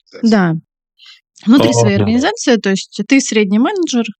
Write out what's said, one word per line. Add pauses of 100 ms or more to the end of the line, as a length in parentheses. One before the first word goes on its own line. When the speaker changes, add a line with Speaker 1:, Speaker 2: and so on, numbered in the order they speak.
(240)
Speaker 1:
Да. (920)
Внутри
Speaker 2:
А,
Speaker 1:
своей
Speaker 2:
да.
Speaker 1:
организации,
то
есть
ты
средний
менеджер, (140)